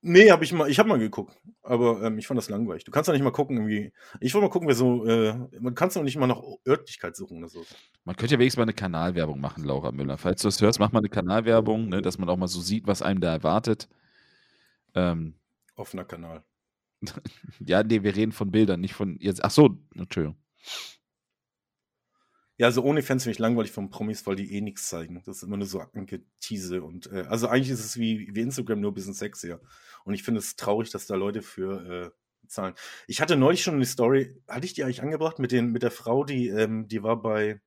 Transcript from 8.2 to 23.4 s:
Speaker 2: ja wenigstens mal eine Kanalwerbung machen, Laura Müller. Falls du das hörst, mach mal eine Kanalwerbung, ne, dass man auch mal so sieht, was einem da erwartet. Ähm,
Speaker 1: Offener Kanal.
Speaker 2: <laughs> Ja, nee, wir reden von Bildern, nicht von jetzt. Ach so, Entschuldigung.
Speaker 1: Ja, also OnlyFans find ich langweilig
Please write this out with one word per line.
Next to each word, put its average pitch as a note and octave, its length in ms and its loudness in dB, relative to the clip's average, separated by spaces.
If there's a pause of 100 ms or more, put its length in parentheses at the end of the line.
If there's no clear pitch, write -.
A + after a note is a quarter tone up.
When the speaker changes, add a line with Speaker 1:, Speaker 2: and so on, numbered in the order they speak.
Speaker 2:
ja A#2+ 40 2
wenigstens B2 180 4
mal A#2 60 2
eine A2 100 0
Kanalwerbung E2 680 -2
machen, D2 220 -8
Laura C#2 280 -2
Müller. C#2 280 -6
Falls F2+ 240 -2
du G#2+ 40 2
das G2 140 0
hörst, G#2+ 180 4
mach G#2 120 2
mal A#2 80 4
eine G#2 100 0
Kanalwerbung, A2 800 2
ne, F#2 140 -2
dass F#2 160 -4
man F2 100 -4
auch F2+ 80 2
mal F#2 100 -2
so F2+ 140 -6
sieht, F#2+ 240 -2
was G2+ 160 0
einem F#2+ 180 0
da F2 120 0
erwartet. F2 580 0 (1040)
Ähm, E2 400 -2 (420)
Speaker 1:
Offener F#2+ 300 -12
Kanal. E2 380 -16 (580)
Speaker 2:
<laughs> - 580 -14
Ja, F#2 240 2
nee, A2 200 2
wir G2+ 120 2
reden A2 160 2
von G2 200 -4
Bildern, G2 300 4
nicht F#2+ 120 -6
von F#2+ 260 -6
jetzt. F#2+ 240 -2
Ach G#2 80 2
so, C3+ 280 6 (160)
Entschuldigung. D#2+ 420 -4 (2250)
Speaker 1:
Ja, A#2+ 100 6
also B2 180 2
OnlyFans C3+ 380 2
find A2+ 120 -4
ich - 40 -14
langweilig A2+ 320 2